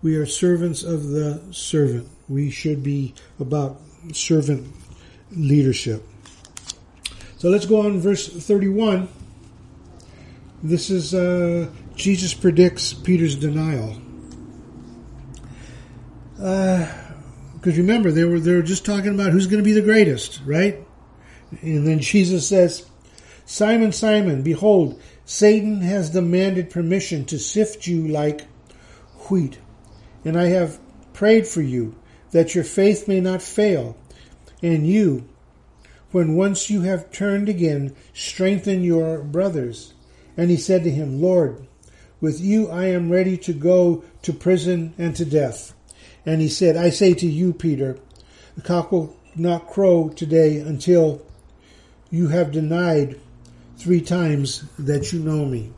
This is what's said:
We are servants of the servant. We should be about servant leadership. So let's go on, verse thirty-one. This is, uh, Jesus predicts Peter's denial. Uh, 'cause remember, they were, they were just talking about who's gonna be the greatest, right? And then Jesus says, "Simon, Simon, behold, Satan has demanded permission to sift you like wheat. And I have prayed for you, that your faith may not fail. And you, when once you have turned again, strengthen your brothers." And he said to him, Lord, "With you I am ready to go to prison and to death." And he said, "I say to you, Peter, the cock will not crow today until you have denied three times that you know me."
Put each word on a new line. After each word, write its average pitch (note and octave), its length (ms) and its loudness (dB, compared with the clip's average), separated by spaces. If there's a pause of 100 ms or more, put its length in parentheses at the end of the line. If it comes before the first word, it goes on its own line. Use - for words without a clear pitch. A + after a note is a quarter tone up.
We D#3+ 120 0
are D3+ 100 -2
servants E3+ 580 -2
of D#3 240 -4
the D3+ 340 -4 (100)
servant. B2 560 -2 (220)
We C#3 220 -4
should D3 320 -6
be C#3 320 -6 (240)
about C#3 420 -4 (320)
servant C#3+ 580 -2 (600)
leadership. C3+ 760 0 (1300)
So E3+ 120 0
let's G3 160 2
go G#3+ 160 4
on, G3+ 180 0
verse G3 280 0
thirty-one. G3 840 0 (1500)
This E3 260 -2
is, E3+ 240 -2
uh, F3 560 0 (260)
Jesus F#3 380 -2
predicts F3 600 4
Peter's D#3+ 420 0
denial. C#3+ 600 -4 (2500)
Uh, F#3+ 480 0 (720)
'cause E3 160 2
remember, G3 340 4
they D#3+ 120 4
were, E3+ 160 2
they E3 140 2
were F3 100 4
just F3+ 200 -2
talking G3+ 300 -2
about G3 180 2
who's F#3+ 140 4
gonna G#3 160 2
be G#3 120 4
the G#3+ 80 6
greatest, G3+ 600 4
right? E3+ 360 0 (840)
And D#3 240 -2
then D#3 140 2
Jesus F3+ 480 0
says, F3+ 380 2 (600)
"Simon, A3 460 2
Simon, G3+ 500 0
behold, E3 580 2 (260)
Satan G#3 560 2
has F3+ 280 -2
demanded F3+ 640 0
permission E3+ 540 -2
to D3+ 120 -8
sift G#3+ 480 -2
you E3 220 -2
like D3+ 400 -2 (800)
wheat. E3+ 300 -2 (640)
And D#3+ 120 -4
I F3 120 2
have E3+ 320 0 (340)
prayed A3 340 4
for - 140 -4
you, B2 340 -4 (360)
that E3 240 2
your E3+ 80 0
faith G3+ 440 0
may F#3+ 120 0
not F#3 240 -2
fail. D#3 520 -2 (680)
And D#3+ 240 0
you, E3+ 380 2 (840)
when D#3+ 240 0
once F#3+ 360 0
you G#3 100 0
have F3+ 300 -4
turned G3+ 380 -2
again, D3+ 440 -2 (220)
strengthen F#3+ 680 -2
your D#3+ 360 0
brothers." D3 720 -6 (460)
And F3 140 2
he E3+ 60 4
said F#3 260 2
to E3 80 0
him, C#3 300 -4
Lord, E3+ 440 2 (560)
"With D#3 180 -2
you G3+ 300 0
I F3 160 -4
am F3 260 0
ready F#3 260 2
to F3 160 -6
go F3 500 2 (200)
to F3 100 -4
prison E3+ 640 -2
and E3+ 180 -4
to E3+ 100 -4
death." C#3 480 -2 (520)
And D#3+ 160 0
he D#3 80 0
said, D#3+ 260 2
"I E3+ 140 4
say F#3 240 4
to F3 140 0
you, E3+ 260 0
Peter, C#3 440 -4 (580)
the - 60 -14
cock F3 300 -2
will D#3+ 240 -2 (200)
not E3+ 320 -2
crow F3 420 2
today D#3 480 2
until D#3 640 2 (880)
you E3 200 0
have D#3+ 220 0
denied D#3 680 0 (580)
three E3+ 240 2
times D3+ 600 -2 (160)
that D3 320 -4
you E3+ 80 -4
know D#3 260 -2
me." A#2+ 320 -6